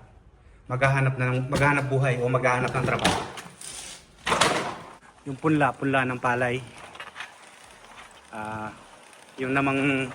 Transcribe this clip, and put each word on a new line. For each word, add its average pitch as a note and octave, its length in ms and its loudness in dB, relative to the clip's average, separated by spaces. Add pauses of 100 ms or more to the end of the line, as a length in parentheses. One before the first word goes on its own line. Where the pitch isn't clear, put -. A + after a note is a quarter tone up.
(680)
maghahanap C3+ 480 2
na B2+ 160 2
ng, B2+ 160 0
maghahanap C#3 400 2
buhay C3 320 2
o A#2+ 80 2
maghahanap B2+ 400 2
ng C3 160 -2
trabaho. A#2 400 0 (2000)
Yung C3+ 160 -8
punla, D3 320 4
punla C3+ 320 0
ng B2+ 160 -4
palay. B2 400 0 (1700)
Ah, A2 400 -8 (720)
yung C3 160 0
namang C3+ 580 0